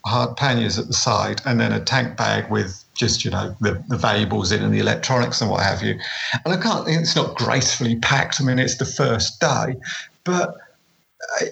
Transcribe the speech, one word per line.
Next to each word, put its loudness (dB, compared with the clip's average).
hard 0
panniers 0
at -4
the -4
side, 0
and 2
then 2
a 0
tank -2
bag 0
with -2
just, 0
you 0
know, -4
the, 0
the -2
valuables 2
in 2
and 2
the 4
electronics 0
and 0
what 2
have 0
you. -2
And 0
I -2
can't, 0
it's 2
not 0
gracefully 2
packed. 0
I 2
mean, 4
it's 0
the 0
first 0
day, 2
but 0
I 0